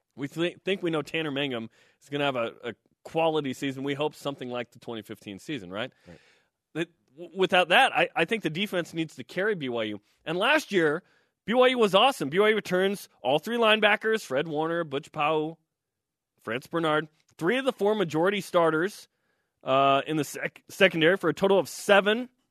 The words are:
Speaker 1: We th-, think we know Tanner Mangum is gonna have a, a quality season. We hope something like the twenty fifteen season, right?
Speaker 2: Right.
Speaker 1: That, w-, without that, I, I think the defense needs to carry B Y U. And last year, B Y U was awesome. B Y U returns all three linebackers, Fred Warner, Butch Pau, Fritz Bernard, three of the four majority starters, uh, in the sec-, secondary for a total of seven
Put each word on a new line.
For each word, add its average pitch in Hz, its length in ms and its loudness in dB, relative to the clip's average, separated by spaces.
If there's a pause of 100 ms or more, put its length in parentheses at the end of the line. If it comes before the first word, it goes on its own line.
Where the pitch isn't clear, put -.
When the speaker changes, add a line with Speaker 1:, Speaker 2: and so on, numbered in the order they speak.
(180)
Speaker 1:
We 135 100 -6
th-, 165 380 -4
think 190 180 -4
we 170 80 -2
know 156 120 -2
Tanner 160 280 -6
Mangum 131 380 -4 (320)
is - 80 -20
gonna 143 160 -4
have 139 100 -2
a, 113 160 -4 (140)
a 117 80 -6 (320)
quality 156 480 -2
season. 135 300 -8
We 143 100 -4
hope 147 200 -4
something 139 360 -10
like 123 220 -8
the - 80 -20
twenty 113 240 -12
fifteen 101 360 -14
season, 101 320 -12
right? 113 200 -8 (140)
Speaker 2:
Right. 85 120 -20 (560)
Speaker 1:
That, 170 160 -6 (260)
w-, 170 240 -18
without 180 300 2
that, 240 260 4
I, 165 180 2
I 165 120 0
think 220 180 -4
the 165 60 -2
defense 175 440 -4
needs 165 220 -6
to 131 80 -14
carry 202 320 -4
B 143 140 -8
Y 117 160 -4
U. 104 160 -8 (240)
And 160 120 -4
last 226 340 0
year, 165 320 2 (420)
B 202 80 -2
Y 254 140 6
U 254 100 2
was 220 160 4
awesome. 202 360 2
B 160 100 0
Y 214 80 4
U 220 80 4
returns 196 540 -2 (120)
all 135 180 2
three 226 180 -4
linebackers, 214 680 2
Fred 143 220 -2
Warner, 165 380 -2
Butch 143 260 -6
Pau, 156 460 -2 (840)
Fritz 113 220 -6
Bernard, 160 440 0 (280)
three 196 200 0
of 269 80 -4
the 262 80 0
four 202 200 0
majority 190 460 0
starters, 170 680 0 (560)
uh, 139 420 4
in 160 80 -4
the 151 80 0
sec-, 139 460 -10
secondary 170 480 4
for 170 120 -2
a 147 40 0
total 196 260 2
of 143 80 0
seven 208 640 2 (220)